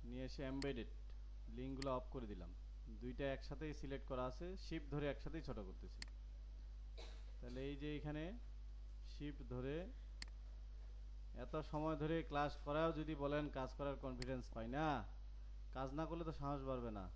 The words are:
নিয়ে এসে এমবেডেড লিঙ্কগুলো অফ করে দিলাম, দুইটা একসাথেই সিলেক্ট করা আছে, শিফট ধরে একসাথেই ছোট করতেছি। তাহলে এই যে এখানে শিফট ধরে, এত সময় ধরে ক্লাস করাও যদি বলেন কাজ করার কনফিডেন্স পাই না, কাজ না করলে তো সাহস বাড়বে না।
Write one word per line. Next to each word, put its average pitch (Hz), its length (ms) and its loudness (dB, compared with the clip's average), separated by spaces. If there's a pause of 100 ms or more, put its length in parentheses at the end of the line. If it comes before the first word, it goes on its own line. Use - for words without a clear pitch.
নিয়ে 127 220 -2
এসে - 120 -2 (100)
এমবেডেড 135 380 2 (680)
লিঙ্কগুলো 135 400 0
অফ 123 160 0
করে 123 180 -2
দিলাম, 87 200 -4 (500)
দুইটা 127 240 0 (100)
একসাথেই 147 440 -2
সিলেক্ট 135 320 -2
করা 127 200 4
আছে, 175 160 -4 (180)
শিফট 160 280 -2
ধরে 147 200 4
একসাথেই 156 340 -2
ছোট 120 100 0 (100)
করতেছি। - 340 -6 (1400)
তাহলে 123 200 -2 (100)
এই 143 120 0
যে 147 160 0
এখানে 151 260 2 (920)
শিফট 147 280 -2 (120)
ধরে, 127 220 2 (1700)
এত 131 100 -4 (180)
সময় 156 300 4
ধরে 156 140 6 (140)
ক্লাস 147 240 4 (120)
করাও 156 240 6 (100)
যদি 156 140 2 (100)
বলেন 147 200 6 (140)
কাজ 131 200 2
করার 139 180 2 (100)
কনফিডেন্স 127 380 0 (100)
পাই 113 140 0 (100)
না, 156 100 6 (880)
কাজ 131 220 0
না 160 120 2
করলে 165 200 0
তো 151 120 0
সাহস 143 280 4
বাড়বে 120 300 4
না। 92 60 0 (100)